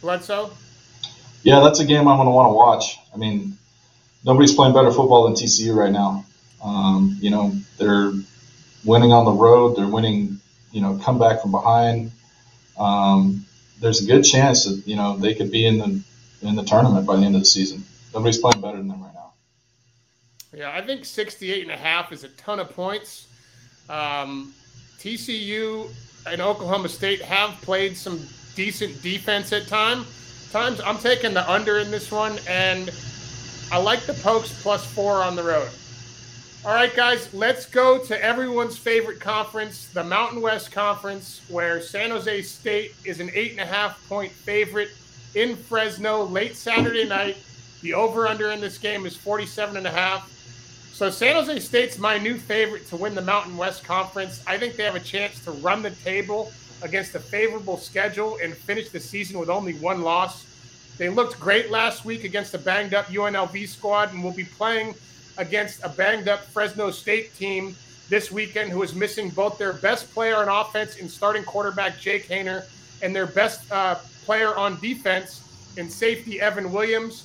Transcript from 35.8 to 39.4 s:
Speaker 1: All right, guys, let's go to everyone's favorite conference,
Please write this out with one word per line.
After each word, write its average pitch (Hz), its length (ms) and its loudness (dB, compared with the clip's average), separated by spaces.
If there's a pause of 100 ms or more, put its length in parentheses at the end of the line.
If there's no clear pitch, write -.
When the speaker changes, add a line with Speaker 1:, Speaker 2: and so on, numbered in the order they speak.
Speaker 1:
All 214 100 -2
right, 240 200 2
guys, 240 380 0
let's 226 340 -2
go 254 380 4
to 214 180 -4
everyone's 240 540 -2
favorite 226 440 -2
conference, 214 640 -6